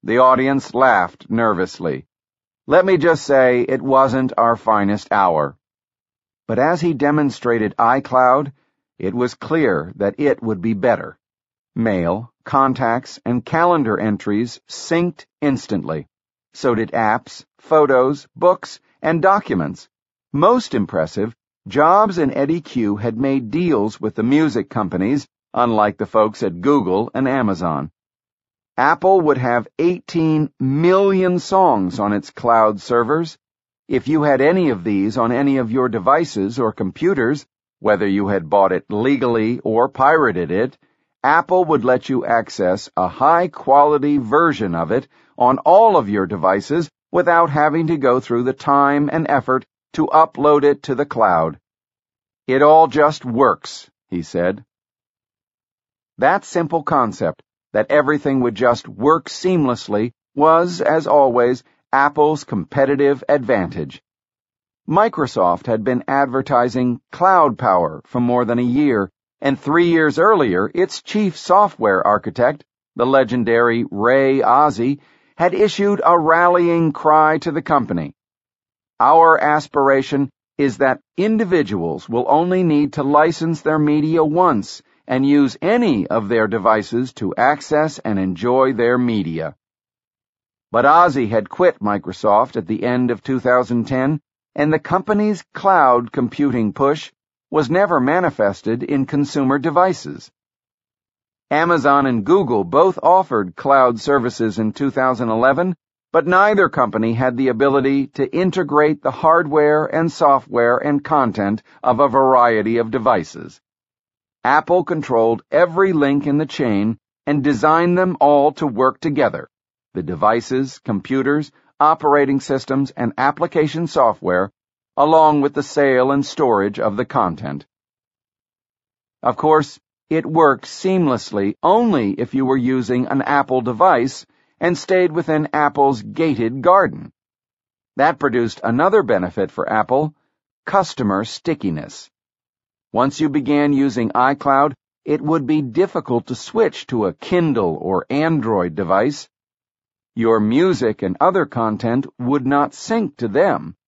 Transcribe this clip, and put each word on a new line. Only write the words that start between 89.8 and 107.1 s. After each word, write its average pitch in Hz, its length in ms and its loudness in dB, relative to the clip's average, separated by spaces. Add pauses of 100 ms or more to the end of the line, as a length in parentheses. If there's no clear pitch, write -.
But 120 140 2
Ozzie 143 420 4
had 104 220 -2
quit - 300 0
Microsoft 104 760 0
at 87 120 -6
the 104 160 -4
end 123 260 0
of 113 140 -4
two 131 160 -4
thousand 123 480 0
ten, 135 340 -2 (320)
and 151 180 0
the 156 80 0
company's 208 640 -2 (100)
cloud 131 580 2
computing 123 600 -2
push 143 400 -2 (380)
was 147 200 0
never 175 300 2
manifested 127 840 -2
in 135 220 -2
consumer 143 540 -2
devices. 160 720 -2 (1160)
Amazon 143 560 2
and 117 180 -2
Google 123 400 0
both 180 400 2
offered 135 540 0
cloud 131 420 2
services 113 600 -2
in 107 120 -2
two 139 200 -4
thousand 127 360 -2
eleven, 139 480 0 (380)
but 156 120 2
neither 196 440 2
company 113 440 -2